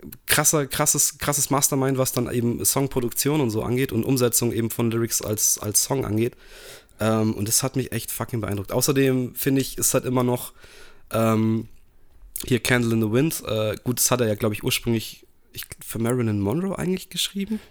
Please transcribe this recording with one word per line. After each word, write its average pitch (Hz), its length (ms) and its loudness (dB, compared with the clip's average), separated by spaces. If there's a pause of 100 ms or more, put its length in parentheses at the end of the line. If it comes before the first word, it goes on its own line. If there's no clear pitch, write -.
(260)
krasser, 151 400 2
krasses, 147 520 0
krasses 143 320 -2
Mastermind, 135 480 2
was 127 140 0
dann 120 200 0
eben 120 320 0
Songproduktion 135 760 0
und 120 80 0
so 110 120 -2
angeht 127 300 -2
und 113 120 0
Umsetzung 120 480 2
eben 113 180 -2
von 117 200 0
Lyrics 113 300 -2
als, - 380 0
als 107 260 0
Song 131 220 -2
angeht. 107 280 0 (640)
Ähm, 110 360 2
und 104 120 -2
das 113 160 0
hat 131 140 -2
mich 131 160 -2
echt - 180 -6
fucking 120 300 -4
beeindruckt. 101 320 -4
Außerdem 131 640 2
finde 135 260 2
ich, - 160 -4
ist - 160 0
halt 131 140 0
immer 127 160 2
noch, 123 320 -2 (560)
ähm, 110 580 2 (800)
hier 120 140 2
Candle 120 340 2
in 113 80 2
the 107 100 0
Wind, 143 340 2
äh, 104 380 -2
gut, 120 140 -2
das - 120 2
hat 123 120 2
er 113 60 4
ja, 107 60 2
glaub 107 200 0
ich, - 100 -8
ursprünglich - 600 -2 (320)
ich, - 80 -10 (200)
für - 140 -8
Marilyn 113 420 0
Monroe 151 380 0
eigentlich 180 320 -4
geschrieben? 196 480 -4 (120)